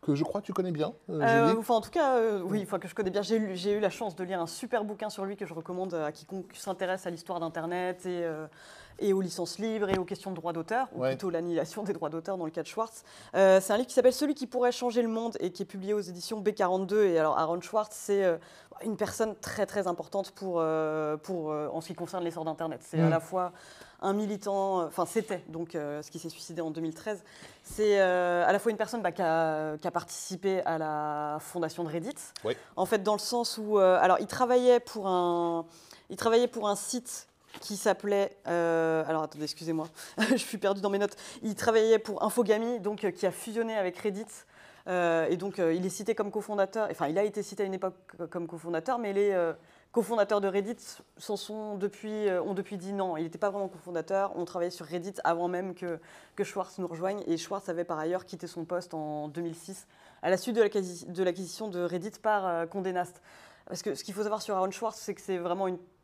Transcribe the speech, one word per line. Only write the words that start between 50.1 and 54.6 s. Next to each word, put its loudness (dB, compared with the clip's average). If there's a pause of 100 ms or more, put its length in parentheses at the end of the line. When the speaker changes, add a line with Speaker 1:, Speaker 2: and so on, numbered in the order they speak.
Speaker 2:
de 2
Reddit -2 (400)
s'en -4
sont -8
depuis, -2
euh, 2
ont -2
depuis -6
dit -8
non, 0
il -2
n'était -10
pas 2
vraiment -4
cofondateur, -2
on -2
travaillait -2